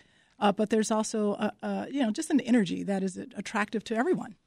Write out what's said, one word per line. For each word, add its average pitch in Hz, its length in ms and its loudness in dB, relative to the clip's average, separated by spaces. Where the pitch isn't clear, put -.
uh, 202 140 4
but 214 160 0
there's 220 220 2
also, 214 420 0
a, 208 180 -2
a, 202 280 -4
you 277 120 -2
know, 214 80 2
just 320 180 -4
an 294 140 4
energy 185 400 2
that 190 200 -2
is 190 140 -2
attractive 208 680 -4
to 220 120 -4
everyone. 254 380 0